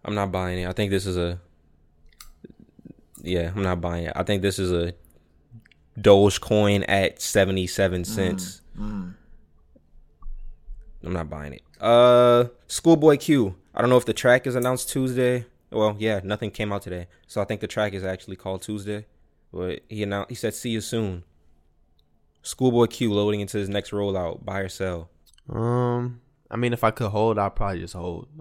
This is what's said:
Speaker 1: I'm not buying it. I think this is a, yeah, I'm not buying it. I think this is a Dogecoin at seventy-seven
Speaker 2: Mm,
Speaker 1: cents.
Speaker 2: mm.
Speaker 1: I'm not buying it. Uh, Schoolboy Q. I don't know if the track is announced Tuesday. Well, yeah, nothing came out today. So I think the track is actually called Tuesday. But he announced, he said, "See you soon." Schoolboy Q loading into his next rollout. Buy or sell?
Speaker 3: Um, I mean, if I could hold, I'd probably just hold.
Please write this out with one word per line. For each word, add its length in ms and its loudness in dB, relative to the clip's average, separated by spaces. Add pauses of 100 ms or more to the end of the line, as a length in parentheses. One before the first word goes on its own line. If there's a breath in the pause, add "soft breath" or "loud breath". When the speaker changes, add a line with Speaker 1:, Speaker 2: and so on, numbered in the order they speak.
Speaker 1:
I'm 100 -4
not 160 -2
buying 300 -2
it. 80 -4
I 40 -6
think 200 -2
this 140 0
is 100 -2
a, 240 -2 (1800)
yeah, 320 -2
I'm 100 -2
not 160 0
buying 240 -4
it. 100 -8
I 80 -4
think 200 0
this 180 -2
is 100 0
a 240 -2 (1040)
Dogecoin 920 6
at 320 0
seventy-seven 800 0
Speaker 2:
Mm, 40 -6
Speaker 1:
cents. 560 -4 (160)
Speaker 2:
mm. 360 -8 (1900)
Speaker 1:
I'm 80 -6
not 160 -4
buying 260 -12
it. 80 -20 (180)
Uh, 640 8 (220)
Schoolboy 480 6
Q. 400 0 (180)
I 60 -2
don't 100 4
know 60 8
if 80 4
the 80 -4
track 340 2
is 80 -4
announced 360 -2
Tuesday. 560 0 (240)
Well, 280 0
yeah, 240 0
nothing 280 -4
came 220 -6
out 100 -6
today. 260 -10 (180)
So 140 -6
I 40 0
think 160 -6
the 60 -6
track 280 -2
is 100 -6
actually 320 -8
called 260 -8
Tuesday. 440 -8 (460)
But 360 -8
he 140 -8
announced, 280 -4
he 60 -10
said, 180 -4
"See 160 -8
you 100 -2
soon." 440 -4 (1160)
Schoolboy 440 2
Q 260 -2
loading 280 0
into 180 -6
his 100 -4
next 220 -6
rollout. 540 -4
Buy 160 -6
or 80 -6
sell? 420 -6 (380)
Speaker 3:
Um, 720 -2 (300)
I 60 -8
mean, 160 0
if 120 -2
I 60 4
could 200 -4
hold, 280 0
I'd 180 -2
probably 240 -2
just 140 -12
hold. 340 -8 (120)